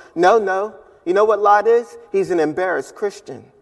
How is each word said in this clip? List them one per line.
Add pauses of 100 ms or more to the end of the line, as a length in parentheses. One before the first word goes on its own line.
(120)
No,
no. (280)
You
know
what
Lot
is? (140)
He's
an
embarrassed
Christian. (100)